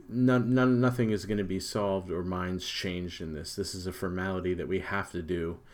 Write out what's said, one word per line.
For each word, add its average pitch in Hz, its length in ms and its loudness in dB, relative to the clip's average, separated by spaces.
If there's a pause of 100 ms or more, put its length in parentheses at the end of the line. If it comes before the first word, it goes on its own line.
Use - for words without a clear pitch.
none, 123 480 4
none, 127 280 6
nothing 123 300 4
is 98 120 0
gonna 104 200 0
be 92 140 -2
solved 95 520 -2
or 87 120 -2
minds 90 460 -2
changed 90 540 -6
in 80 100 -6
this. 76 240 -8
This 98 180 -4
is 90 120 -8
a 92 60 -4
formality 92 600 -2
that 82 160 -2
we 92 120 0
have 98 320 -4
to 87 100 -6
do. 85 360 -2 (160)